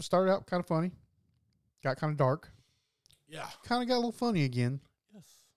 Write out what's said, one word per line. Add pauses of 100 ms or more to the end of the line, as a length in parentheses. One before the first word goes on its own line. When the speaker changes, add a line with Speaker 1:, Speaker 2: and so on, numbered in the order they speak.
Speaker 1:
started
out
kinda
funny. (920)
Got
kinda
dark. (800)
Speaker 2:
Yeah. (180)
Speaker 1:
Kinda
got
a
little
funny
again. (340)
Speaker 2:
Yes. (320)